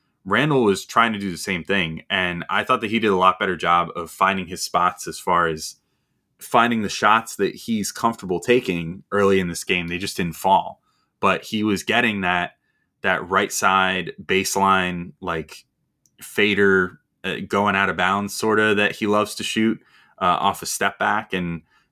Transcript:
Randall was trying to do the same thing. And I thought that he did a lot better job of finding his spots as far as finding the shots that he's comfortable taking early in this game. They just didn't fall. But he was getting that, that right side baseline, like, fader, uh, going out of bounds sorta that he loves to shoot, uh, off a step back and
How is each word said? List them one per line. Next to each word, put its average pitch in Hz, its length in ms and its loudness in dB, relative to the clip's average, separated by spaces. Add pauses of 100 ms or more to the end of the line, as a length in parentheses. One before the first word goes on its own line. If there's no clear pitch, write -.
(260)
Randall 127 380 2
was 98 220 2
trying 113 280 2
to 101 60 -6
do 98 120 -4
the 82 60 -8
same 87 260 -6
thing. 85 460 -2
And 90 400 -2
I 101 140 0
thought 123 180 0
that 107 80 -6
he 113 100 0
did 107 120 2
a 95 40 4
lot 92 240 4
better 95 160 0
job 87 400 2
of 82 160 -8
finding 95 360 0
his 87 140 -10
spots - 460 -2
as - 100 -10
far 87 300 2
as 78 300 -6 (600)
finding 117 440 2
the 101 80 -4
shots 110 480 2
that 98 180 0
he's 107 380 -4
comfortable 98 480 -4
taking 95 680 0
early 98 280 4
in 92 80 0
this 85 160 -6
game. 90 240 -2
They 87 100 -6
just 95 200 -6
didn't 85 180 -4
fall. 95 460 0 (400)
But 95 240 0
he 107 180 -4
was 101 200 0
getting 107 380 0
that, 90 360 -2 (460)
that 90 260 0
right 95 240 2
side 95 680 2
baseline, 95 1000 0
like, 82 420 -8 (580)
fader, 98 800 2 (240)
uh, 90 140 -6 (100)
going 101 280 0
out 98 140 2
of 85 80 -4
bounds 95 360 0
sorta 107 420 2
that 101 200 0
he 107 120 -2
loves 104 280 2
to 110 80 -8
shoot, 110 360 0 (400)
uh, 90 200 2
off - 220 0
a - 40 -10
step - 320 -4
back 107 360 -2
and 85 280 -4 (300)